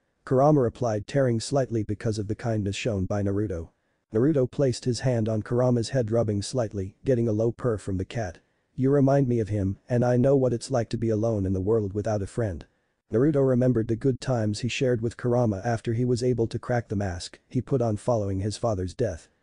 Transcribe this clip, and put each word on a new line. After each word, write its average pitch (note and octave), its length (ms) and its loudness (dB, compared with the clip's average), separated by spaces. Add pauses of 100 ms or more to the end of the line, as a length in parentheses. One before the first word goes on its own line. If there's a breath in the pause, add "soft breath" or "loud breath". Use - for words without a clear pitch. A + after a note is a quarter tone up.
(260)
Kurama C#3 360 4
replied, A2 440 -2
tearing B2+ 340 2
slightly A#2 440 -2
because G#2+ 340 -4
of G2+ 100 -4
the G#2+ 60 -2
kindness G#2 420 -2
shown G2+ 300 -2
by G#2 160 -2
Naruto. G2 480 -2 (420)
Naruto C3 380 2
placed C3+ 360 0
his A#2+ 160 -2
hand A#2 280 0
on A2 140 -2
Kurama's A#2+ 460 2
head, A#2+ 220 -2
rubbing A2 300 2
slightly, G2+ 540 -4 (100)
getting A#2 220 2
a A2+ 40 0
low A2+ 200 0
purr A2+ 260 -2
from F#2+ 200 -4
the F2+ 80 -4
cat. G#2 340 -8 (360)
"You C3 140 2
remind C#3 380 4
me A#2+ 120 0
of G#2 100 -2
him, G2+ 280 0 (100)
and A#2+ 160 2
I B2 140 2
know C3+ 180 4
what B2+ 180 2
it's A#2 180 -6
like A#2 180 -2
to A#2 80 -4
be A2 120 -2
alone G#2+ 360 0
in F#2+ 80 0
the F#2 80 -2
world G#2 320 0
without G#2 300 -2
a F#2 40 -8
friend." A2 380 -6 (460)
Naruto C#3 360 2
remembered B2 400 2
the A2+ 80 -2
good B2+ 240 0
times G#2+ 420 -2
he A#2+ 60 -2
shared B2 340 0
with A#2 160 -4
Kurama A#2+ 460 2
after A#2 300 -2
he B2 120 0
was B2 180 0
able A#2+ 240 2
to A2+ 100 -6
crack A#2+ 320 -2
the G#2 60 -4
mask F#2+ 520 -6
he B2+ 140 -2
put B2+ 220 0
on A2 140 0
following G2+ 420 -2
his G#2 180 -4
father's F#2+ 380 -2
death. F#2+ 340 -4 (140)